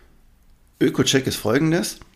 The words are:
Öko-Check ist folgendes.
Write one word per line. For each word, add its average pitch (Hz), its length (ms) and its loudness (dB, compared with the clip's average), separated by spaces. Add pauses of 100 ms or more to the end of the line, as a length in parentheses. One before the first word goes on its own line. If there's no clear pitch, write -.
(800)
Öko-Check - 460 0
ist - 100 -4
folgendes. 156 600 0 (180)